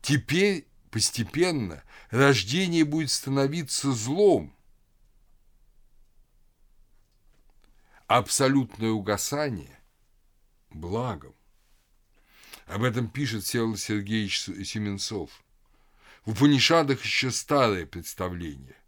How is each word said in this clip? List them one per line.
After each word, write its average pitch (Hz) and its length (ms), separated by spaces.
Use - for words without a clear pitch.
Теперь 170 640
постепенно 113 880
рождение 139 720
будет 147 260
становиться 135 840
злом, 131 600
а 113 100
абсолютное 123 720
угасание — 104 880
благом. 113 640
Об 104 180
этом 120 240
пишет 110 380
Всеволод 113 340
Сергеевич 104 600
С-, 92 240
Семенцов. 101 640
В 113 60
Упанишадах 139 720
еще - 260
старое 110 540
представление. 82 880